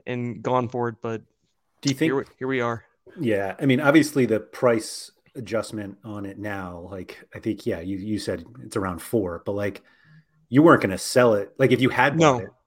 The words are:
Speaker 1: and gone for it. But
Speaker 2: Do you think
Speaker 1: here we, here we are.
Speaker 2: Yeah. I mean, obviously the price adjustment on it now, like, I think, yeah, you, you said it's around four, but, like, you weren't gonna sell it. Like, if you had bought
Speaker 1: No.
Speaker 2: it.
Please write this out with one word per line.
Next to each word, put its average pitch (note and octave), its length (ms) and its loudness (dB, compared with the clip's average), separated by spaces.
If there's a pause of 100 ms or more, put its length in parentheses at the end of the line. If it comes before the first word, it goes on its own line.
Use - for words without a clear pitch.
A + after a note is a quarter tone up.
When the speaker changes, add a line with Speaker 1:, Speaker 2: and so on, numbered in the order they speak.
Speaker 1:
and A#2+ 340 -8
gone B2+ 280 0
for A#2+ 180 -4
it. A2+ 140 -8
But A2+ 200 -6 (600)
Speaker 2:
Do C#3+ 80 -2
you C3 60 -2
think D#3 140 0
Speaker 1:
here C3+ 60 -2
we, C#3 80 -2 (140)
here C3 100 -8
we C3 140 -2
are. A#2 240 -4 (340)
Speaker 2:
Yeah. G2+ 400 -2
I D3 60 -4
mean, C3 160 2
obviously D3 440 4
the G#2+ 140 0
price - 720 -4 (240)
adjustment G#2+ 680 -8
on G#2 200 -12
it G2 120 -14
now, F#2 540 -10
like, - 440 -16
I - 40 -14
think, G#2 260 -6
yeah, F#2+ 160 -4
you, F#2+ 160 -8
you G#2 200 -6
said F#2 280 -6 (180)
it's - 140 -8
around F#2 240 -4
four, F2+ 440 -4
but, G2+ 80 -6
like, G2+ 280 -6 (680)
you C3+ 160 6
weren't D#3 180 10
gonna F#2+ 160 -2
sell B2 360 4
it. G2+ 240 -2
Like, C3 140 4
if B2+ 100 4
you C3 80 4
had C3+ 280 2
bought D3 220 4
Speaker 1:
No. A#2 60 -12
Speaker 2:
it. - 40 -16 (180)